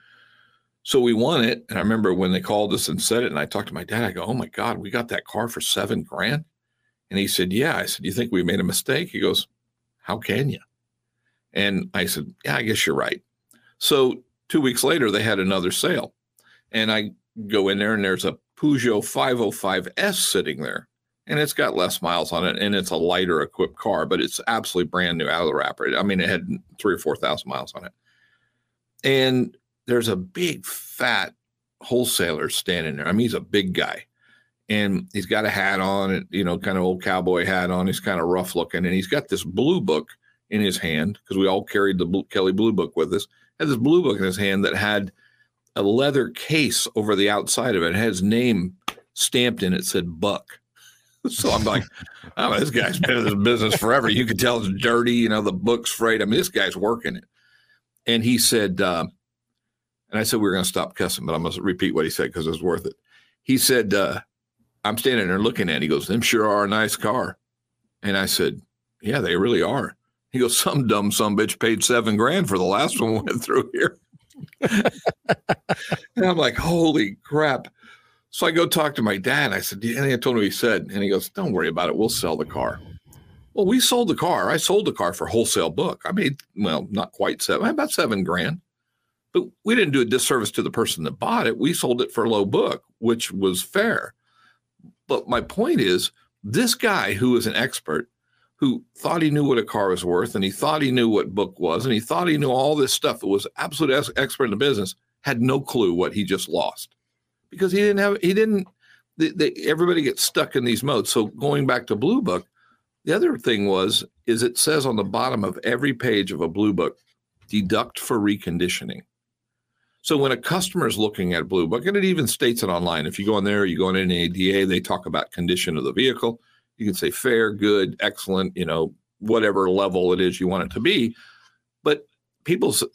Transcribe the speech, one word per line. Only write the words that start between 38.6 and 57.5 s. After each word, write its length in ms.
And 80
he's 120
got 220
this 160
blue 380
book 260
in 140
his 160
hand, 400
'cause 80
we 100
all 160
carried 360
the 80
blue, 180
Kelly 280
Blue 200
Book 240
with 160
us. 140
Had 80
this 80
blue 260
book 160
in 60
his 140
hand 260
that 100
had 380
a 60
leather 480
case 560
over 180
the 140
outside 480
of 60
it. 80
It 60
had 120
his 140
name 540
stamped 500
in 120
it, 100
said 360
Buck. 400
<laughs> 40
So 220
I'm 140
like, 200
"Oh, 240
this 100
guy's 300
been 180
in 60
this 100
business 420
forever." 340
You 160
can 100
tell 260
it's 200
dirty, 320
you 160
know, 100
the 140
book's 360
frayed. 300
I 60
mean, 120
this 120
guy's 260
working 400
it. 80